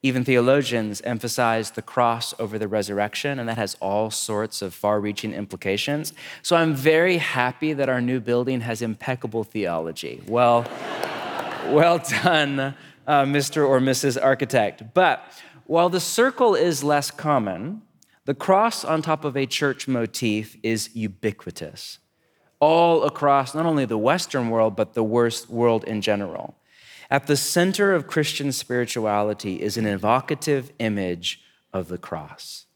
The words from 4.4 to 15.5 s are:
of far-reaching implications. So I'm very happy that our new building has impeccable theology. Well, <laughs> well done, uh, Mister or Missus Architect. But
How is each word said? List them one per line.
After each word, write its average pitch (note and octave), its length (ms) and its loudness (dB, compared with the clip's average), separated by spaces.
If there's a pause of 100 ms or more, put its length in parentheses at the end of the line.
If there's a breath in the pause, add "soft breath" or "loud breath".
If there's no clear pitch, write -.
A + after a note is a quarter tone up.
of F#2 100 -8
far-reaching G#2 600 -2
implications. G2+ 800 -4 (300 loud breath)
So - 120 0
I'm E3 200 4
very D#3+ 440 4
happy C3+ 540 0
that C#3 160 -2
our B2+ 120 0
new B2 200 0
building A#2+ 400 0
has A2+ 200 -6
impeccable A#2 640 -4
theology. E2 840 -4
Well, A#2+ 380 4 (520)
<laughs> - 480 -8
well E3+ 320 6
done, C#3 760 0 (320 loud breath)
uh, C#3+ 180 4
Mister C#3+ 380 2
or C3+ 160 6
Missus C3 360 2
Architect. A#2+ 760 0
But F3 300 4 (420 loud breath)